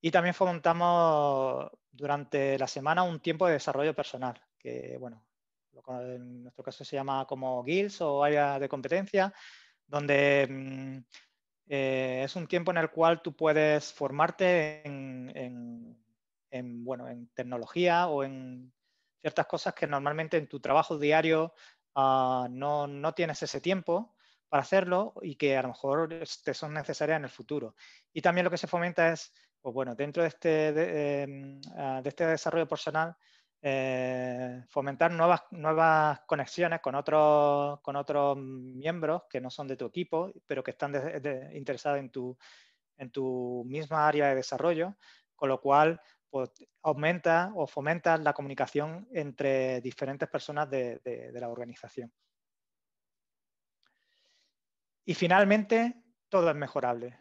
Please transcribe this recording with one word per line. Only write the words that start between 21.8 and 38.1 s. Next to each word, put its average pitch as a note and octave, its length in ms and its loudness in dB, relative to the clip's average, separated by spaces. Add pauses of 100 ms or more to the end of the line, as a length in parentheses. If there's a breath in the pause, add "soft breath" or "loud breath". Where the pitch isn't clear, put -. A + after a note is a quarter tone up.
ah, B2+ 560 2
no, C#3+ 360 -2
no C#3+ 260 -4
tienes D#3+ 280 -2
ese C#3+ 200 -6
tiempo F3+ 560 -2 (320 soft breath)
para C#3 140 2
hacerlo F#3+ 580 2
y D3 140 -8
que C#3 200 2
a C3 60 2
lo B2+ 80 -2
mejor D3 420 -2
es-, E3 320 -12
te C#3 100 -4
son D3+ 200 -8
necesarias D#3 460 -2
en D3 40 -6
el B2+ 60 -10
futuro. B2+ 480 -8 (340 loud breath)
Y D#3+ 100 -8
también F3+ 220 4
lo F3 80 2
que F3 60 -2
se - 100 -6
fomenta E3+ 460 2
es, - 180 -8 (300 soft breath)
pues B2 120 -8
bueno, B2 220 -4
dentro C#3+ 280 -2
de E3 40 2
este, D#3 460 2
de, D3 500 0
em, C#3 380 -12 (160)
ah, C3 260 -4
de C#3+ 60 -2
este E3 180 0
desarrollo D#3+ 400 0
personal, D#3+ 480 -2 (460 soft breath)
eh, B2+ 1040 -2
fomentar C#3 420 0
nuevas, E3+ 320 4 (100)
nuevas D#3 760 4
conexiones E3 540 -2
con C3 140 -4
otros, D3 840 4
con C#3 160 -8
otros C#3+ 420 2